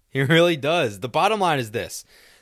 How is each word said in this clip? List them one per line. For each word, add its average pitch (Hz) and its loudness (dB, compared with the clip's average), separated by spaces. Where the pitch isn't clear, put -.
He 135 -2
really 165 4
does. 135 -2
The 127 -6
bottom 196 0
line 170 2
is 110 -6
this. 92 -8